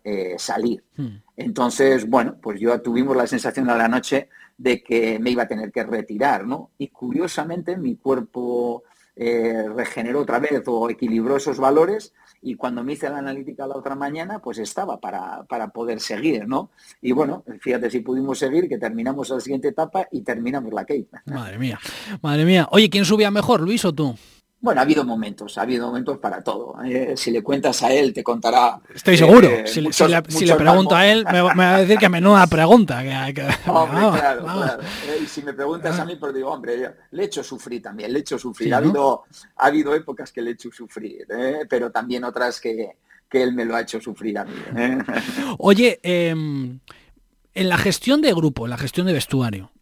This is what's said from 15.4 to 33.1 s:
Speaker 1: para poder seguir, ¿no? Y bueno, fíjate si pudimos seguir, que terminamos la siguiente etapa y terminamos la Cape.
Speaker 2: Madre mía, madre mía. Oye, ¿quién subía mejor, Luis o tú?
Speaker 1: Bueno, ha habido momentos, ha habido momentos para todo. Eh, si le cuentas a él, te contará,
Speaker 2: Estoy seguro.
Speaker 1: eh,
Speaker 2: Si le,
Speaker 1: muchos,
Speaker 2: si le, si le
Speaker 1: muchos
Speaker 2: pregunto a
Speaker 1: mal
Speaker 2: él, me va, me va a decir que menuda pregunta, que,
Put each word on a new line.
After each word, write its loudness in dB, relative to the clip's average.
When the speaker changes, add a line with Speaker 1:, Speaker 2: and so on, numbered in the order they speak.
Speaker 1:
para -8
poder -8
seguir, -4
¿no? -4
Y -2
bueno, -2
fíjate -2
si -2
pudimos -4
seguir, -2
que -6
terminamos -6
la -4
siguiente -6
etapa -4
y -6
terminamos -6
la -4
Cape. -6
Speaker 2:
Madre -10
mía, -6
madre 0
mía. 4
Oye, 6
¿quién 0
subía 2
mejor, 2
Luis 0
o 0
tú? -2
Speaker 1:
Bueno, 0
ha 4
habido 2
momentos, -8
ha -2
habido -2
momentos -6
para -6
todo. -8
Eh, -2
si -2
le 0
cuentas -2
a 2
él, 4
te -8
contará, 2
Speaker 2:
Estoy 6
seguro. 12
Speaker 1:
eh, 0
Speaker 2:
Si -2
le, 0
Speaker 1:
muchos, 4
Speaker 2:
si 4
le, 2
si 0
le 6
Speaker 1:
muchos 6
Speaker 2:
pregunto 6
a 6
Speaker 1:
mal 6
Speaker 2:
él, 4
me 2
va, 4
me 4
va 4
a 6
decir 6
que 4
menuda 8
pregunta, 6
que, -6